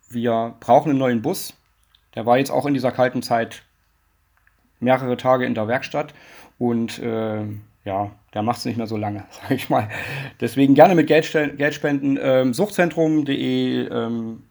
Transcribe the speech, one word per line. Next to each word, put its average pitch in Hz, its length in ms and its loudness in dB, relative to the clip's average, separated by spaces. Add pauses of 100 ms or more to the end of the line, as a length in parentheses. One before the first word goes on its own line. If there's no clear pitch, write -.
(100)
Wir 117 500 -2
brauchen 139 300 4
einen 135 80 0
neuen 123 240 0
Bus. - 320 -6 (600)
Der 110 120 -6
war 120 100 4
jetzt 139 140 0
auch 135 160 -2
in 143 80 0
dieser 123 180 -2
kalten 127 300 0
Zeit 117 400 -4 (1160)
mehrere 127 360 2
Tage 127 300 2
in 120 80 -2
der 107 120 -4
Werkstatt 135 460 -4 (460)
und, 117 400 -2
äh, 110 440 -4 (420)
ja, 101 260 -4 (240)
der 110 80 -4
macht's 117 240 -4
nicht 117 100 -6
mehr 113 120 -6
so 110 80 -6
lange, 104 320 -8
<laughs> - 20 -20
sag - 220 -6
ich 135 180 -4
mal. 117 180 0 (520)
Deswegen 135 340 4
gerne 170 200 10
mit 156 120 4
Geld 156 180 4
stell-, 143 320 -2
Geld 143 160 0
spenden, 143 480 -2
ähm, 131 320 2
suchtzentrum 165 600 0
punkt 147 140 0
de, 127 600 -2
ähm, 117 640 -6